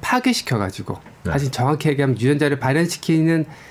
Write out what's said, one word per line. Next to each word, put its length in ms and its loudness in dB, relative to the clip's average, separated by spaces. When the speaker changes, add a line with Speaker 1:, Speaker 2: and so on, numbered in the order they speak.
Speaker 1:
파괴시켜가지고, 960 -2
Speaker 2:
네. 80 -4
Speaker 1:
사실 200 0
정확히 380 0
얘기하면 280 2
유전자를 420 2
발현시키는 880 0